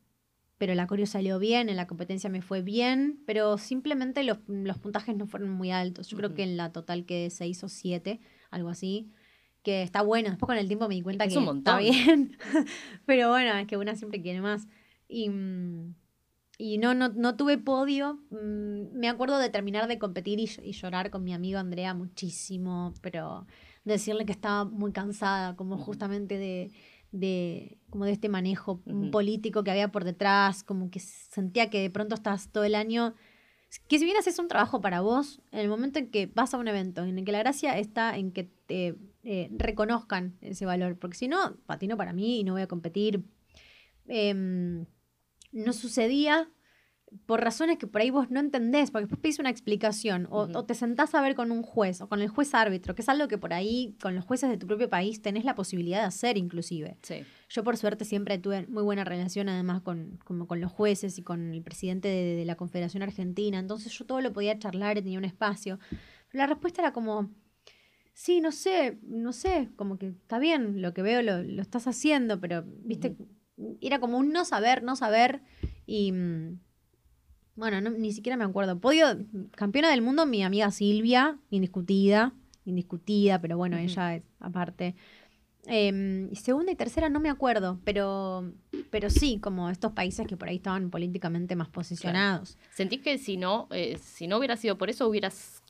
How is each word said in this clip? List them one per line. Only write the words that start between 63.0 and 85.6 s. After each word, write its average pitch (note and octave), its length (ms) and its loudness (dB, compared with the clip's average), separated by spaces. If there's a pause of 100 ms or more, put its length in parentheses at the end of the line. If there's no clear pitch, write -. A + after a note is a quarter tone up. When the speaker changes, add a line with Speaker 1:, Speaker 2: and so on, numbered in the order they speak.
Speaker 1:
Argentina, G3 560 -2
entonces G#3+ 360 -8
yo B3 100 -12
todo C4 140 -2
lo B3 120 -2
podía G#3 260 0
charlar G3+ 400 -2
y G3+ 40 -4
tenía F#3+ 160 -4
un F#3+ 60 -4
espacio. G3+ 540 -4 (100)
Pero - 540 -6
la C#4 60 4
respuesta E4 340 -2
era D4+ 100 2
como, G#3+ 380 -2 (800)
"Sí, F4 280 4
no D#4+ 100 2
sé, D4+ 540 2
no A#3 280 -4
sé, D4+ 440 0
como G3 220 -4
que G3 100 -6
está G#3 320 -4
bien, B3 420 2
lo F3 120 -2
que F#3 80 -2
veo A#3 200 4
lo, F#3+ 220 0
lo G3 180 -4
estás A#3 240 -4
haciendo", B3 540 2
pero, E3+ 260 -2
viste, F3 440 -4 (460)
Speaker 2:
Ujú. G#3+ 240 -12
Speaker 1:
era C4+ 200 0
como A#3+ 180 0
un C#4+ 140 4
no E4+ 120 2
saber, A#3+ 380 4
no B3+ 140 -2
saber, B3 460 4 (440)
y, G3+ 240 0
mm, F3 480 -2 (960)
bueno, G#3+ 240 0
no, G#3+ 100 0
ni A3 220 -2
siquiera A#3 240 -2
me A#3+ 60 0
acuerdo. F#3+ 380 0
Podio, D4+ 260 8 (460)
campeona B3 360 2
del C4+ 140 6
mundo, C#4 240 4
mi A3+ 160 2
amiga G3+ 300 2
Silvia, A#3+ 640 4 (120)
indiscutida, G3 800 4 (320)
indiscutida, F#3 760 2
pero E3+ 160 -2
bueno, F3 200 0
Speaker 2:
Ujú. E3+ 80 0
Speaker 1:
ella F3 320 -2
es E3+ 80 -10 (160)
aparte. F3+ 560 -4 (720)